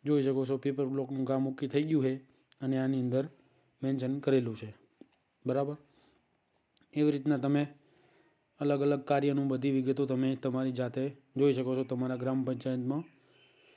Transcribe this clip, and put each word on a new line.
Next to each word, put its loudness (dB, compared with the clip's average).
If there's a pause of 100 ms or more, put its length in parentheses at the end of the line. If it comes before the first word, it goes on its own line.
જોઈ 2
શકો 2
છો -2
પેપર -2
બ્લોકનું -4
કામ 0
ઓકે -4
થઈ 0
ગયું 4
છે 2 (480)
અને 0
આની 0
અંદર 2 (580)
મેન્શન 0
કરેલું 2
છે, -12 (760)
બરાબર. -2 (1200)
એવી 2
રીતના 0
તમે 2 (1000)
અલગ 2
અલગ 2
કાર્યનું 2
બધી 0
વિગતો 0
તમે 0
તમારી -2
જાતે -4 (340)
જોઈ 4
શકો -2
છો -2
તમારા -4
ગ્રામ 0
પંચાયતમાં. -2 (760)